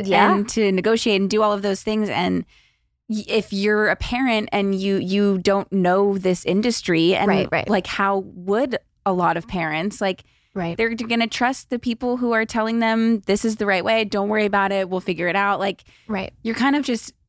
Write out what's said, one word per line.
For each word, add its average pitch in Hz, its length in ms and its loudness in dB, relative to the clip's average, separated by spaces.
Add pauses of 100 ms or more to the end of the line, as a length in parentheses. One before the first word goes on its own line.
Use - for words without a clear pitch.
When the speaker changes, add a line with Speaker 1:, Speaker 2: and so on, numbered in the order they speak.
Speaker 1:
Yeah. 196 280 4
Speaker 2:
and 208 140 0
to 208 240 2
negotiate 202 480 2
and 196 80 0
do 214 140 2
all 208 100 2
of 202 80 -2
those 196 220 -2
things. 214 260 -2
And 151 380 -2 (640)
y-, 214 180 -6
if - 240 -2
you're 208 360 2
a 180 80 2
parent 240 560 -2
and 196 220 0
you, 196 220 0
you 196 400 2
don't 196 340 0
know 196 460 4
this 180 300 0
industry 185 680 2
and, - 140 0
Speaker 1:
Right, 190 240 2
right. 165 160 -2
Speaker 2:
like, 202 180 0
how 196 340 -2 (140)
would 214 440 -2 (260)
a 196 80 0
lot 170 240 0
of 165 100 -8
parents, 165 540 -4
like, 190 240 -2 (300)
Speaker 1:
Right. 170 240 -6
Speaker 2:
they're 226 160 0
gonna 233 320 -2
trust 254 420 -4
the 247 100 -4
people 247 380 -2
who 247 160 0
are 220 140 2
telling 226 340 -2
them, 226 460 2
"This 208 180 0
is 220 120 0
the 214 100 -2
right 185 180 2
way. 220 200 2
Don't 202 260 -2
worry 214 160 2
about 196 260 0
it. 190 160 -2
We'll 185 120 -2
figure 175 280 -2
it 175 80 0
out." 202 240 0
Like, 196 240 -4 (240)
Speaker 1:
Right. 196 240 -6 (100)
Speaker 2:
you're 226 120 -4
kind 262 200 2
of 294 100 0
just - 280 -4 (160)